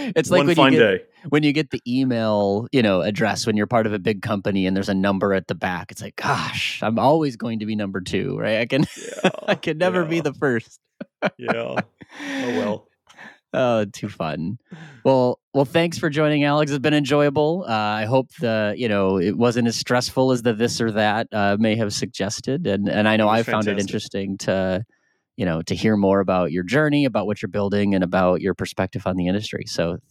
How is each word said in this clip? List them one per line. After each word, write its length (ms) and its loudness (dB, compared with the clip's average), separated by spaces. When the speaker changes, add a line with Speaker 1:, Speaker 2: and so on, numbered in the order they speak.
Speaker 1:
It's 140 0
like 100 6
Speaker 2:
One 80 4
Speaker 1:
when 80 4
Speaker 2:
fine 180 6
Speaker 1:
you 60 6
get, 180 6
Speaker 2:
day. 60 -10
Speaker 1:
when 120 2
you 100 2
get 200 -2
the 160 -6
email, 840 2
you 120 4
know, 180 4
address 460 -2
when 100 0
you're 80 2
part 220 2
of 60 -2
a 40 -4
big 240 -2
company 460 -2
and 80 0
there's 140 -2
a 40 0
number 400 0
at 140 -2
the 80 -6
back. 360 -6
It's 80 -16
like, 160 -14
"Gosh, 680 -4
I'm 160 -2
always 360 2
going 240 -6
to 60 -6
be 100 -4
number 260 -4
two, 360 -4
right? 220 0
I 80 -2
can, 240 2
<laughs> 60 -18
Speaker 2:
Yeah, 60 2
Speaker 1:
I 80 2
can 240 -6
never 260 0
be 120 -2
Speaker 2:
yeah. 60 -2
Speaker 1:
the 100 -2
first." 460 -2
<laughs> 340 -6
Speaker 2:
Yeah. 120 -6
Oh, 320 -4
well. 680 -4
Speaker 1:
Oh, 280 2
too 240 -10
fun. 500 -6
Well, 340 4
well, 100 4
thanks 320 0
for 140 0
joining, 320 2
Alex. 260 2
It's 80 0
been 160 2
enjoyable. 720 2
Uh, 60 -4
I 320 0
hope 240 0
the, 380 0
you 120 -2
know, 280 2
it 200 0
wasn't 320 2
as 80 -4
stressful 560 0
as 80 0
the 120 0
this 280 -2
or 100 0
that, 400 0
uh, 260 2
may 200 2
have 160 -2
suggested. 720 -4
And, 220 0
and 180 2
I 80 4
know 140 4
Speaker 2:
It 20 4
was 160 4
Speaker 1:
I 40 -4
found 120 0
it 80 0
Speaker 2:
fantastic. 180 -2
Speaker 1:
interesting 500 -6
to, 460 -2
you 80 -2
know, 160 -2
to 120 -6
hear 220 2
more 240 4
about 320 0
your 140 -2
journey, 400 2
about 220 -2
what 140 -4
you're 60 -6
building, 480 0
and 80 2
about 380 2
your 140 0
perspective 520 -6
on 80 -2
the 120 -2
industry. 400 -4
So 320 -4